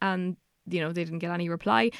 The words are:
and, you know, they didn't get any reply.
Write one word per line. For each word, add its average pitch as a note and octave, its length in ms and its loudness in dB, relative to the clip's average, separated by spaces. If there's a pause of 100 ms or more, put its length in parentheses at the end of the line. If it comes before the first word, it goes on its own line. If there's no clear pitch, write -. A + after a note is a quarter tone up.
and, F#3 360 0 (320)
you F3 120 0
know, D#3+ 120 0
they F3 120 -2
didn't D#3+ 140 -4
get E3+ 140 -2
any F3 160 0
reply. A3 500 2